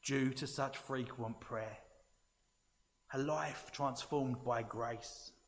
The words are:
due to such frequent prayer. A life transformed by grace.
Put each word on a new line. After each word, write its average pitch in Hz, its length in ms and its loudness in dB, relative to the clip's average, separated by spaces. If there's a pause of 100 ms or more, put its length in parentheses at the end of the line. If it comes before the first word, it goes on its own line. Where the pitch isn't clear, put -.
due 135 320 4
to 143 120 -2
such 135 300 0
frequent 120 640 -2
prayer. 110 380 -4 (1300)
A 135 60 0
life 151 540 0
transformed 131 720 2
by 120 180 4
grace. 117 720 -4 (160)